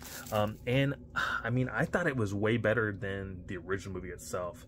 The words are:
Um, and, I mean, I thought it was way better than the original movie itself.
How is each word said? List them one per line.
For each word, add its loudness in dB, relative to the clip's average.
Um, 2
and, 2
I 0
mean, 2
I 2
thought 2
it 0
was 2
way 4
better 4
than -6
the -6
original -2
movie -6
itself. -6